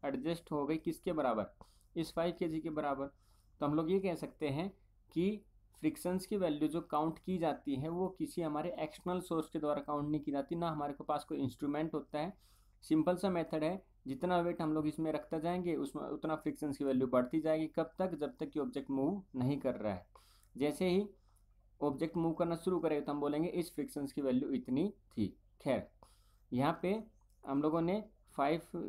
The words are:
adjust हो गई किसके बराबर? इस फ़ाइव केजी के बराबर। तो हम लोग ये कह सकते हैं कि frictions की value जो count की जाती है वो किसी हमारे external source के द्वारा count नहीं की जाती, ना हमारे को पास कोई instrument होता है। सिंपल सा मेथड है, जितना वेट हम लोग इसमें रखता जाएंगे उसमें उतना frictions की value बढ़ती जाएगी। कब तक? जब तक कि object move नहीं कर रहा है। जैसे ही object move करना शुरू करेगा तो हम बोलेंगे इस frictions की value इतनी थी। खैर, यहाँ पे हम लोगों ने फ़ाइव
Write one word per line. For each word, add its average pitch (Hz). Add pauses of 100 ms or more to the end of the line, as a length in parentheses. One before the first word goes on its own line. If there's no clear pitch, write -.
adjust 160
हो 147
गई 156
किसके 170
बराबर? 120 (420)
इस 165
फ़ाइव 170
केजी 160
के 160
बराबर। 143 (540)
तो 147
हम 147
लोग 160
ये 190
कह 190
सकते 156
हैं 151 (440)
कि 196 (420)
frictions 180
की 214
value 151
जो 160
count 156
की 185
जाती 147
है 135
वो 175
किसी 170
हमारे 156
external 180
source 165
के -
द्वारा 147
count 147
नहीं 151
की 147
जाती, 139
ना 170
हमारे 147
को 143
पास 151
कोई 151
instrument 143
होता 147
है। 165 (480)
सिंपल 160
सा 190
मेथड 160
है, 180 (240)
जितना 175
वेट 170
हम 156
लोग 151
इसमें 156
रखता 151
जाएंगे 175
उसमें 139
उतना 156
frictions 147
की 143
value 131
बढ़ती 123
जाएगी। 156
कब 160
तक? 185
जब 143
तक 139
कि 147
object 139
move 143 (140)
नहीं 135
कर 127
रहा 104
है। 92 (480)
जैसे 143
ही 196 (720)
object 147
move 165
करना 170
शुरू 180
करेगा 156
तो 147
हम 147
बोलेंगे 147
इस 170
frictions 143
की 147
value 131
इतनी 135 (200)
थी। 107 (360)
खैर, 123 (640)
यहाँ 139
पे 202 (420)
हम 139
लोगों 156
ने 185 (340)
फ़ाइव 151 (280)